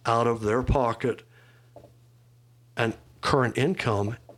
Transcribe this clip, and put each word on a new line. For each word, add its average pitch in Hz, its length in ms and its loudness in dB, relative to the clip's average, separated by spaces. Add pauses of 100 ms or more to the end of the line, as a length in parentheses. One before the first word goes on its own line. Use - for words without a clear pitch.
out 117 220 2
of 117 160 0
their 110 220 0
pocket 120 580 0 (1500)
and 113 180 0 (260)
current 127 360 0
income 117 600 0 (220)